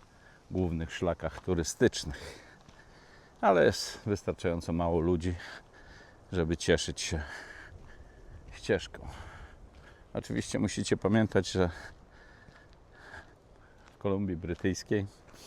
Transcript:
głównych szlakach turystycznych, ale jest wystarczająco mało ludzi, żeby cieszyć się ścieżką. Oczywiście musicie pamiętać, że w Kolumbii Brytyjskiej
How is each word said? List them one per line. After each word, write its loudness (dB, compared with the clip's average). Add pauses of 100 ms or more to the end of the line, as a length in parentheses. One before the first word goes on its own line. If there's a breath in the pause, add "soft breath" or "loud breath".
(520 soft breath)
głównych 0
szlakach -2
turystycznych, 0 (1000 loud breath)
ale 8
jest 0
wystarczająco -2
mało 2
ludzi, 2 (960 loud breath)
żeby 2
cieszyć 2
się -4 (1300 loud breath)
ścieżką. -2 (1040 loud breath)
Oczywiście -4
musicie 0
pamiętać, 4
że 4 (2250 loud breath)
w -20
Kolumbii 0
Brytyjskiej 0 (420 loud breath)